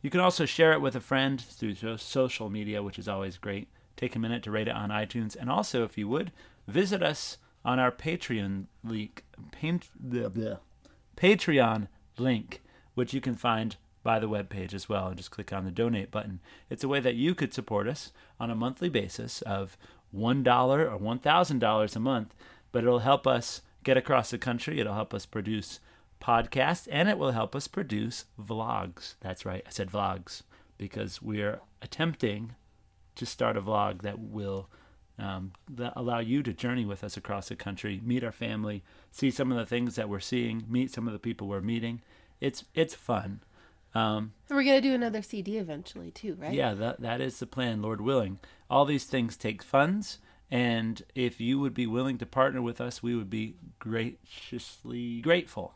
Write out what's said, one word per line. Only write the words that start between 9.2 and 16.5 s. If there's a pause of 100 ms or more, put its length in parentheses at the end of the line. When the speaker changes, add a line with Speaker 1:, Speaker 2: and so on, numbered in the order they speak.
Speaker 1:
pain-, (160)
blah,
blah, (580)
Patreon (280)
link, (320)
which
you
can
find (280)
by
the
webpage
as
well,
and
just
click
on
the
donate
button. (280)